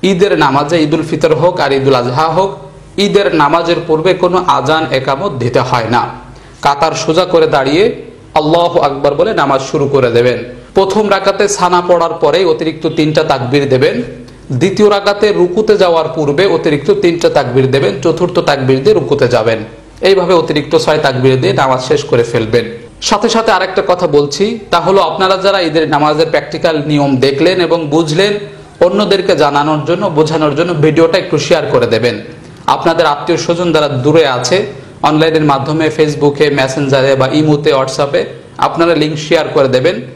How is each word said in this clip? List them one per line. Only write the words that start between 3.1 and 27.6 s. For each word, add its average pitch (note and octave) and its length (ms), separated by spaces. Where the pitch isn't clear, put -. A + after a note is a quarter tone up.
নামাজের E3 400
পূর্বে D#3 260
কোনো F3+ 340
আজান C#3+ 440
একামত C#3 400
দিতে B2 280
হয় A#2+ 300
না। A2+ 180
কাতার C#3+ 300
সোজা E3 340
করে E3+ 220
দাঁড়িয়ে D3+ 480
আল্লাহু E3+ 460
আকবার C#3 360
বলে G3 180
নামাজ C#3 280
শুরু C#3+ 260
করে B2+ 240
দেবেন। A#2+ 320
প্রথম G3 360
রাকাতে G3 380
সানা F3+ 400
পড়ার E3+ 220
পরেই D#3+ 360
অতিরিক্ত D#3+ 420
তিনটা D#3 360
তাকবীর C3+ 460
দেবেন। D#3+ 340
দ্বিতীয় F#3+ 380
রাকাতে G3+ 420
রুকুতে F#3 460
যাওয়ার E3+ 280
পূর্বে D3+ 300
অতিরিক্ত E3 460
তিনটা E3+ 380
তাকবীর C3 420
দেবেন। C#3 300
চতুর্থ F3 380
তাকবীর C3+ 440
দিয়ে G#3+ 100
রুকুতে C#3 340
যাবেন। A2 320
এইভাবে F#3 320
অতিরিক্ত D#3 420
ছয় D#3 220
তাকবীর C3 440
দিয়ে F#3 120
নামাজ C3 340
শেষ D3 160
করে A#2 200
ফেলবেন। A2+ 420
সাথে A3 280
সাথে A3+ 220
আরেকটা F#3 360
কথা F3+ 200
বলছি, D3+ 520
তা F3 80
হলো F#3+ 220
আপনারা F3 360
যারা F#3+ 240
ঈদের D#3+ 280
নামাজের D3+ 380
প্র্যাকটিক্যাল D#3 580
নিয়ম C#3+ 320
দেখলেন C#3+ 440